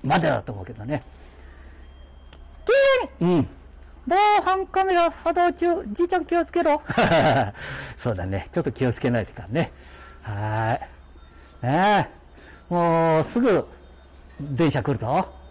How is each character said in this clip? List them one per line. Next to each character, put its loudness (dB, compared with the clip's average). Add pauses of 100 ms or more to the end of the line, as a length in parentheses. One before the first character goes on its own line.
ま 0
で 0
だ 0
と -10
思 -12
う -14
け -14
ど -16
ね。 -6 (2250)
禁 -
煙！ 2
う 4
ん。 -4 (580)
防 2 (260)
犯 0
カ -2
メ 0
ラ 4
作 -4
動 2
中。 0
じ -2
い 2
ち -4
ゃ 0
ん -6
気 -2
を 0
つ -10
け 0
ろ。 2 (540)
<laughs> -4
そ -4
う -4
だ -6
ね。 -6
ち -2
ょ 2
っ -2
と -4
気 -4
を 0
つ -14
け 0
な 0
い -4
と -14
い -20
か -14
ん -14
ね。 -4 (480)
は -4 (840)
ー -6
い。 -
ね 2 (600)
え。 -4
も 2
う 0
す -2
ぐ 2 (720)
電 0
車 -2
来 -2
る -2
ぞ。 -2 (240)